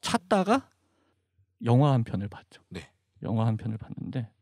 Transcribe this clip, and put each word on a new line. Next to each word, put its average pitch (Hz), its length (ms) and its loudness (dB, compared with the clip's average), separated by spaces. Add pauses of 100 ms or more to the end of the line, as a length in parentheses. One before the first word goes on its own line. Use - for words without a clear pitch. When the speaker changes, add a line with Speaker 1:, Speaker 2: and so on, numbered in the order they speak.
Speaker 1:
찾다가 220 640 0 (960)
영화 131 280 6
한 117 100 2
편을 101 240 -6
봤죠. - 420 -18
Speaker 2:
네. 90 200 -14 (320)
Speaker 1:
영화 113 240 0
한 113 120 0
편을 113 200 -8
봤는데 - 520 -10 (120)